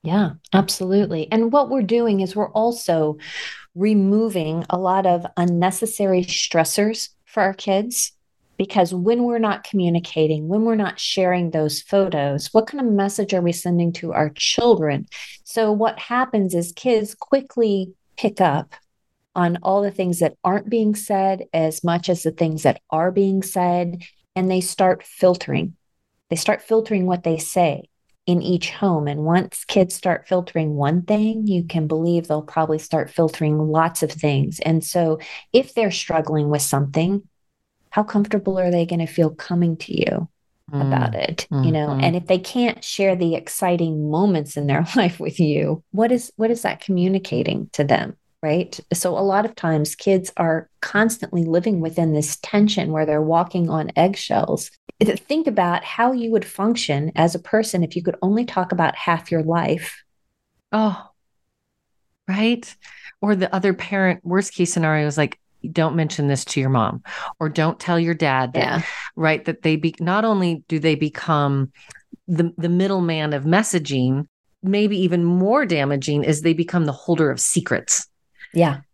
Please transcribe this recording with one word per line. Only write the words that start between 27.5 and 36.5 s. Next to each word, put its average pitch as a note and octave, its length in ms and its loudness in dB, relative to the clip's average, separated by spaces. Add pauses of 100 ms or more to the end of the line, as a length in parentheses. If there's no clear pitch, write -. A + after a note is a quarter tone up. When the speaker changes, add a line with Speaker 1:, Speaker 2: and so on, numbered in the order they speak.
Speaker 1:
in F3 140 2
each F3 300 -2
home. E3 380 0
And D3+ 160 -4
once E3+ 400 0
kids F3+ 300 0
start - 340 -4
filtering E3 480 -2
one D3 260 0
thing, G#3+ 440 0
you F3+ 180 0
can E3 240 -2
believe E3 380 0
they'll D3+ 160 -2
probably D#3 360 -2
start - 320 -4
filtering D#3 480 0
lots D#3+ 440 0
of D#3 100 -2
things. C#3+ 480 -2
And D#3+ 240 0
so D#3+ 340 0 (340)
if C4+ 220 4
they're G#3+ 160 2
struggling D#3 580 0
with D3 140 0